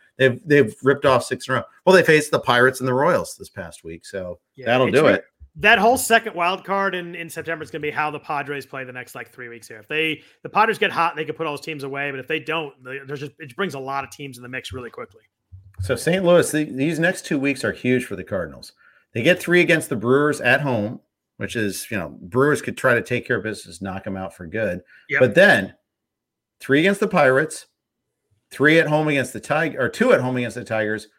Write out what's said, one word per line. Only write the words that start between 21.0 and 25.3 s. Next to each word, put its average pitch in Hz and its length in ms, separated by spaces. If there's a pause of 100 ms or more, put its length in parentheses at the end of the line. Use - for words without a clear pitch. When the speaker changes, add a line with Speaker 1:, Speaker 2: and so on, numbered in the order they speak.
Speaker 1:
which - 200
is, 104 340
you 113 80
know, 73 240
Brewers 139 400
could - 140
try 127 180
to 117 80
take 120 240
care 123 120
of 95 60
business, 101 380
knock 95 240
'em 98 100
out 92 180
for 90 120
good. 90 340 (280)
Speaker 2:
Yep. 143 120
Speaker 1:
But 123 140